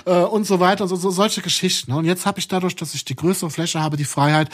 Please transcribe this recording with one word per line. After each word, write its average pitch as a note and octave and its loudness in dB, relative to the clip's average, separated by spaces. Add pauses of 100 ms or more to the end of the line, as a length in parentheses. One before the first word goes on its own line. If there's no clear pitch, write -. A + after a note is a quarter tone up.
Äh, F3 4
und G#3 0
so F#3 2
weiter. F#3 2
So, F#3 -2
so, F#3 -2
solche G3 0
Geschichten, - -2
ne? C#3+ 0
Und E3 0
jetzt F3+ 0
hab G3 -2
ich F#3+ -8
dadurch, F#3 -2
dass - -10
ich C3+ -8
die C3 -6
größere F3 0
Fläche E3 -4
habe, D#3 0
die D3 -2
Freiheit, D3 2